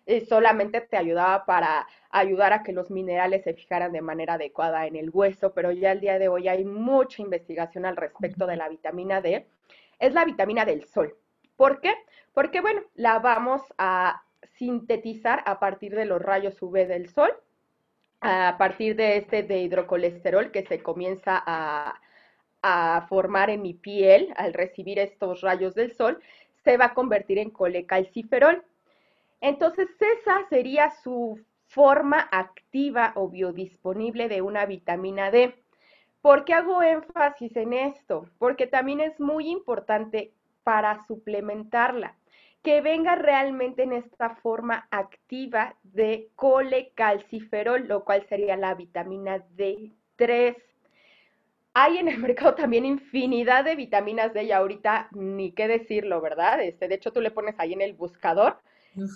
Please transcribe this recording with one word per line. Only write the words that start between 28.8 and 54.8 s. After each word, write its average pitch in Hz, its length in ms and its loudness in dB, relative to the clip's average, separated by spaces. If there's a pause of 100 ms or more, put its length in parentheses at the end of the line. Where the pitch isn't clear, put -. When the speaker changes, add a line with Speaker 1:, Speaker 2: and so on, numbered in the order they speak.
Speaker 1:
Entonces, 330 480 0 (320)
esa 392 280 0
sería 285 440 2 (100)
su 240 380 -6 (260)
forma 285 640 4
activa 254 840 -2
o 190 120 -2
biodisponible 185 1000 -6
de 196 120 -4
una 202 260 -2
vitamina 196 680 -4
D. 247 240 4 (640)
¿Por 277 240 8
qué 330 100 0
hago 349 260 2
énfasis 311 760 0
en 233 160 -4
esto? 247 680 -4
Porque 254 300 0
también 269 320 -2
es 311 180 -4
muy 302 320 -4
importante 220 840 -6 (300)
para 214 460 0
suplementarla, 214 1080 -4 (480)
que 294 180 4
venga 320 360 0
realmente 269 680 0
en 254 100 -2
esta 240 440 -6
forma 226 560 -4
activa 220 880 -6
de 214 540 -2
colecalciferol, 240 1500 0
lo 202 160 -2
cual 196 240 0
sería 202 280 -2
la 190 200 -2
vitamina 190 640 -8 (160)
D 202 340 -6 (240)
tres. 240 420 2 (1160)
Hay 302 240 4
en 349 80 -2
el 254 120 -2
mercado 247 360 2
también 247 300 0
infinidad 262 800 0
de 320 100 0
vitaminas 220 580 -2
D 214 120 -4
y 208 80 -2
ahorita 202 580 0